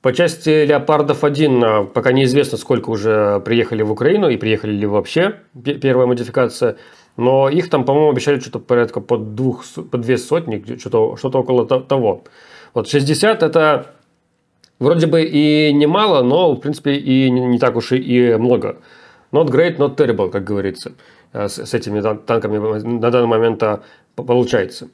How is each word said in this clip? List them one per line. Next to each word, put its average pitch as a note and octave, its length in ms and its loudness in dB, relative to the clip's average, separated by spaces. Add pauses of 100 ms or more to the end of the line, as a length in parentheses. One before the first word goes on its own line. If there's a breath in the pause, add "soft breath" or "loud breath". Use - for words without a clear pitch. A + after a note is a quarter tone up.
По B2+ 140 0
части D#3+ 500 2
«Леопардов-один», C#3+ 960 2
а, G#2+ 220 2
пока B2 280 0
неизвестно, C3+ 460 2
сколько A#2+ 320 -2
уже G#2 500 0
приехали A2+ 420 -2
в G#2+ 100 -2
Украину E3 380 2
и A2+ 60 0
приехали G#2+ 360 -2
ли G#2 140 -2
вообще D#3 540 -2 (120)
пе-, C3+ 220 -6
первая C3 320 2
модификация. A#2+ 680 -2 (420 loud breath)
Но C3+ 300 2
их E3+ 220 0
там, C#3 140 0
по-моему, D3 260 2
обещали C3 300 0
что-то - 180 -12
порядка A#2 420 -2
по A2+ 180 -2
двух A2 460 -4
с-, - 180 -14
по - 160 -6
две A#2+ 180 0
сотни, B2+ 400 -4
где A#2 220 -12
что-то, A2 380 0
что-то C3 240 -2
около B2 260 0
то-, B2+ 140 0
того. B2+ 440 -2 (480 loud breath)
Вот A#2 160 -4
шестьдесят D3+ 540 2
это D#3 460 2 (920)
вроде D#3+ 280 2
бы D#3+ 180 2
и D3+ 500 2
немало, D#3 480 2
но, D3 320 2
в A#2+ 60 -8
принципе, C#3+ 340 -4
и C3+ 360 0
не, B2+ 100 0
не B2 180 0
так B2 180 0
уж A#2 160 -4
и, B2+ 40 2
и B2 400 2
много. A2+ 400 0 (540 soft breath)
Not D#3 180 2
great, D3 280 0
not C#3 200 -2
terrible, G#2+ 340 0
как G2 140 -6
говорится, G2 480 -6 (420 soft breath)
э, G#2 140 -6
с, A2 160 -10
с A2 100 -10
этими G#2 260 -4
тан-, G#2 180 -4
танками G#2+ 400 -2
на A2 520 -2
данный A#2+ 180 2
момент, A2+ 340 0
а, G#2+ 200 -2 (320 loud breath)
п-, - 80 -12
получается. A#2+ 720 -2